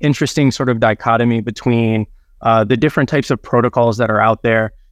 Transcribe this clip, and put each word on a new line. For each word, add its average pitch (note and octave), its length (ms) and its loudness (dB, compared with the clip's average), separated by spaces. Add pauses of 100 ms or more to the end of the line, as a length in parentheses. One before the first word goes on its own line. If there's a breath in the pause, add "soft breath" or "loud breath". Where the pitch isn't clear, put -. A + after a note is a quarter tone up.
interesting C#3+ 500 0
sort B2+ 180 -4
of A#2 120 0
dichotomy A#2 640 0
between, A2+ 640 -2 (340)
uh, A2+ 240 2
the B2 120 0
different D3+ 320 0
types C#3+ 220 -2
of B2+ 100 -2
protocols A#2 580 0
that A2+ 120 0
are G#2+ 100 0
out A2 220 0
there, A2+ 300 0 (200)